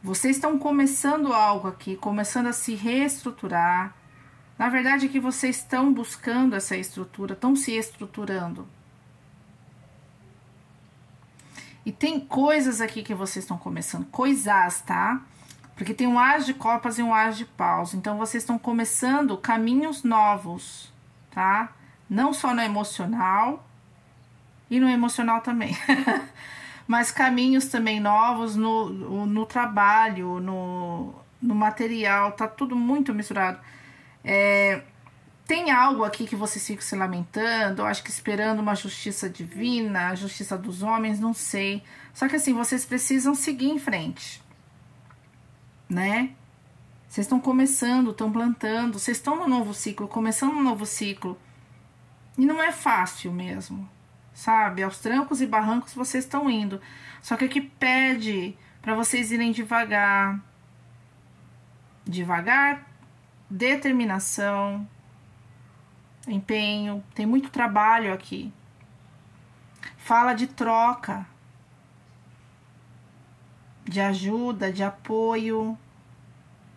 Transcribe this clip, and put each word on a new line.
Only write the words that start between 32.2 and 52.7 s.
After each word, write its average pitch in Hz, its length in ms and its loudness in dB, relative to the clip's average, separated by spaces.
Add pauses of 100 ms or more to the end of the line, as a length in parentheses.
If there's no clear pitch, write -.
Tá 220 140 -4
tudo 247 280 -4
muito 262 360 2
misturado. 196 480 -2 (640)
É, 202 600 4 (640)
tem 320 240 0
algo 254 320 4
aqui 208 240 -4
que 226 80 -6
vocês 208 300 -4
ficam 202 180 -8
se - 120 -6
lamentando, 196 840 -2
eu 208 40 -2
acho 208 180 -4
que - 60 -14
esperando 214 500 -2
uma 208 160 0
justiça 196 540 -8
divina, 196 800 -2
a 185 60 -4
justiça 196 420 -8
dos 185 260 -8
homens, 220 360 0
não 226 140 0
sei. 196 500 -4 (300)
Só 269 140 -2
que 277 80 0
assim, 285 180 2
vocês 233 320 0
precisam 262 480 0
seguir 269 360 0
em 302 100 0
frente, 180 600 -6 (1500)
né? 202 420 -2 (760)
Vocês 202 180 -4
estão 254 140 2
começando, 254 720 2
estão 214 200 -2
plantando, 226 680 0
vocês 233 180 -2
estão 202 200 -2
no 359 100 -2
novo 233 260 0
ciclo, 208 340 -8
começando 226 460 0
um 294 100 0
novo 220 220 0
ciclo. 196 520 -6 (1000)
E 262 80 4
não 311 160 2
é 330 100 2